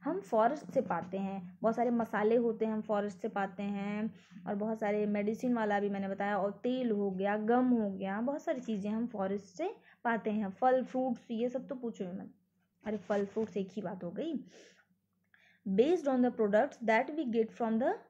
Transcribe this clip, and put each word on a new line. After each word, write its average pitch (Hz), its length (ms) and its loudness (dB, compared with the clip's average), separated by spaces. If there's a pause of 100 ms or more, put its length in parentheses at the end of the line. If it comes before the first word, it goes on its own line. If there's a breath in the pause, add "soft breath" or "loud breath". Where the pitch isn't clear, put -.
हम 339 180 -2
forest 240 440 2
से - 160 2
पाते 175 360 -4
हैं। 196 440 -6
बहुत 226 140 2
सारे 247 140 2
मसाले 226 460 2
होते 226 300 2
हैं 220 80 0
हम 214 80 -2
फॉरेस्ट 208 360 -2
से - 100 -6
पाते 196 360 -2
हैं, 202 520 -4 (320 loud breath)
और 208 80 -2
बहुत 220 240 -2
सारे 208 260 0
medicine 214 480 0
वाला 208 260 2
भी 202 100 0
मैंने 196 180 -2
बताया, 202 300 0
और 196 140 0
तेल 247 400 0
हो 202 200 2
गया, 196 260 0
गम 240 280 4
हो 226 260 4
गया, 190 300 -4
बहुत 285 200 -2
सारी 285 200 -2
चीज़ें 208 300 -2
हम 226 160 -2
फॉरेस्ट 202 380 -2
से 370 300 -4 (280 soft breath)
पाते 226 280 0
हैं। 208 180 0
फल, 254 340 4
fruits, 254 480 -2
ये 233 180 0
सब 254 180 -6
तो 285 80 -6
पूछो 226 300 -6
ही 175 60 -8
मत। - 220 -12 (520)
अरे, 214 120 -4
फल 202 280 -2
फ्रूट्स 214 320 -4
एक 190 160 -4
ही 214 80 -8
बात 180 220 -8
हो 175 80 -8
गई। 277 340 -6 (1200 loud breath)
Based 277 380 4
on 262 120 2
the 247 160 4
products 220 480 2
that 220 260 2
we 302 160 -4
get 226 220 0
from 220 240 -2
the 254 220 2 (160)